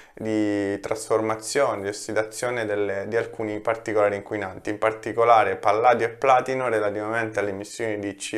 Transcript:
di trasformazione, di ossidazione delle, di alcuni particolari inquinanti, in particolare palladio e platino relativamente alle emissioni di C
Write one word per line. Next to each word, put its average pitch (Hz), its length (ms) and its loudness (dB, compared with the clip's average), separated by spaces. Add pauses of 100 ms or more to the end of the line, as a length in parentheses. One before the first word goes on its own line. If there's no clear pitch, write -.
(120)
di 104 680 0
trasformazione, 110 1040 0
di 98 60 -2
ossidazione 110 800 -2
delle, 101 400 -2
di 110 100 -2
alcuni 110 440 -2
particolari 107 560 2
inquinanti, 101 520 -6
in 104 100 -4
particolare 110 760 4
palladio 113 500 4
e 113 40 -6
platino 131 580 2
relativamente 110 680 -2
alle 101 120 0
emissioni 104 480 -6
di 101 180 -4
C - 220 -6